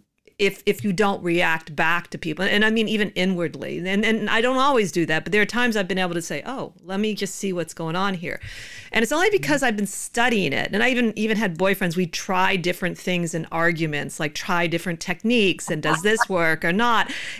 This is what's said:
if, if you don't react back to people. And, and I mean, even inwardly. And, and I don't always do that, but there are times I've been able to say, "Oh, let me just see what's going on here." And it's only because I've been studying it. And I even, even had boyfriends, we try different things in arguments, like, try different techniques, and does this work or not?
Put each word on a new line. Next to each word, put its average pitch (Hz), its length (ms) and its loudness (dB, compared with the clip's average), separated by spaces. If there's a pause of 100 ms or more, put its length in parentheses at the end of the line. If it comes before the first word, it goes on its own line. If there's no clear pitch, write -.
(400)
if, 196 260 2
if 202 180 0
you 202 80 2
don't 196 320 2
react 170 520 0
back 170 340 2
to - 80 -8
people. 160 260 -6
And, 208 80 0
and 208 140 4
I 220 60 4
mean, 220 160 2
even 208 240 0
inwardly. 170 640 -2
And, 190 260 0
and 220 280 2
I 226 100 4
don't 254 160 2
always 254 340 4
do 165 140 0
that, 156 180 0
but 170 80 -6
there 208 120 4
are - 20 4
times 226 320 0
I've 190 100 0
been 185 120 -2
able 175 160 -2
to 170 80 -4
say, 156 200 -6
"Oh, 240 380 -8
let 190 180 -6
me 214 140 0
just 196 220 -6
see 190 180 -4
what's 170 220 -4
going 160 200 -4
on 190 200 0
here." 165 260 -8 (500)
And 226 120 2
it's 226 80 0
only 349 180 4
because 294 320 2
I've 233 160 2
been 208 80 0
studying 233 640 0
it. - 220 -2
And 208 80 0
I 240 80 4
even, 233 280 2
even 214 200 0
had 190 200 0
boyfriends, 185 380 0
we 180 120 0
try 190 480 0
different 175 420 -2
things 175 380 -2
in 160 160 -2
arguments, 160 680 0
like, 151 140 -2
try 175 320 0
different 165 340 -2
techniques, 202 720 0
and 156 140 -2
does 160 180 2
this 214 260 2
work 165 380 2
or 170 80 2
not? 226 400 2 (260)